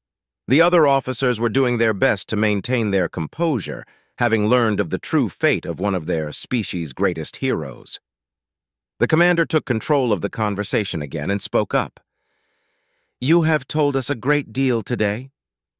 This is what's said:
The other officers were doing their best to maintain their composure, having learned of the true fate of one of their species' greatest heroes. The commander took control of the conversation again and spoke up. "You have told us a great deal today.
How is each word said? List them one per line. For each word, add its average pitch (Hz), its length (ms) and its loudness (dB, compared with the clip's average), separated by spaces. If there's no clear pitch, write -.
The 135 140 4
other 170 260 4
officers 131 540 0
were 117 80 0
doing 123 300 2
their 113 160 2
best 107 340 0
to 110 80 -2
maintain 107 540 0
their 92 180 2
composure, 85 760 -4
having 110 300 2
learned 113 300 2
of 92 120 0
the 90 80 -2
true 131 320 0
fate 131 340 -2
of 82 160 -6
one 98 140 0
of 87 100 -4
their 78 280 -2
species' 90 600 -4
greatest 85 440 -4
heroes. 73 640 -6
The - 80 2
commander 170 400 4
took 151 180 0
control 123 480 0
of 92 80 0
the 98 80 -2
conversation 104 720 -2
again 73 300 -4
and 101 100 0
spoke - 340 -2
up. 113 260 -4
"You 160 240 4
have 156 240 0
told 147 300 0
us 131 140 -2
a 147 40 0
great 131 380 -2
deal 127 300 0
today. 107 480 -2